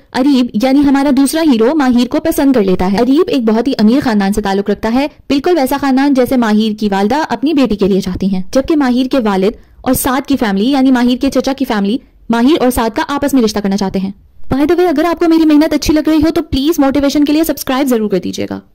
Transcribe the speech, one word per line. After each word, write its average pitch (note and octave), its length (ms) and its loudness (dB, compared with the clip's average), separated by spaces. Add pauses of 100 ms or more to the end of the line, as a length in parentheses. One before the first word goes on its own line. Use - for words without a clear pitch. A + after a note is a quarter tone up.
(140)
अरीब B3+ 420 2
यानी C4+ 260 2
हमारा C#4 300 2
दूसरा C#4 300 0
हीरो B3+ 340 2
माहिर B3 320 2
को D4+ 140 -2
पसंद D#4 320 0
कर G#3 100 2
लेता F#3 220 0
है। G3 140 0
अरीब C4+ 300 2
एक C4+ 160 -2
बहुत A3+ 220 0
ही C4+ 120 0
अमीर A3+ 220 4
खानदान G3+ 300 0
से A3 80 0
ताल्लुक G3 300 -2
रखता G3+ 180 -4
है, C4 180 0 (220)
बिल्कुल D4 280 0
वैसा C#4 220 0
खानदान C4+ 360 2
जैसे B3+ 240 2
माहिर G#3+ 360 0
की G#3+ 140 -4
वालदा G#3 420 0
अपनी C4 240 -2
बेटी B3 220 0
के F#3+ 120 0
लिए G3 140 0
चाहती F#3 260 -4
हैं, F#3 220 -2
जबकि C4+ 280 0
माहिर B3+ 300 0
के C#4 120 -2
वालिद G3+ 360 0 (280)
और B3+ 120 0
साद F4+ 300 -2
की C4+ 120 0
फैमिली G#3 320 0
यानी C4+ 220 2
माहिर B3 260 2
के C#4 120 -2
चचा C4 240 0
की C4+ 120 -4
फैमिली G#3 340 -2 (300)
माहिर A#3+ 280 2
और B3+ 140 2
साद A3+ 220 -2
का D#4 80 -2 (100)
आपस C#4 220 -2
में B3+ 80 4
रिश्ता G#3+ 180 -2
करना G3 160 -2
चाहते F#3+ 220 -4
हैं। F#3+ 160 -6 (340)
By C4 140 0
the D#4+ 140 2
way, F4+ 120 2
अगर D#4 180 0
आपको E4+ 220 0
मेरी E4 180 4
मेहनत D#4 280 4
अच्छी D4 180 0
लग D4+ 160 0
रही D#4 120 2
हो D#4 100 2
तो D#4+ 140 -2
प्लीज D4 360 -2
मोटिवेशन C#4 440 0
के D4 80 0
लिए D#4 120 0
सब्सक्राइब C#4 440 -2
जरूर A3 220 0
कर F#3+ 100 0
दीजिएगा। F#3+ 400 -8 (140)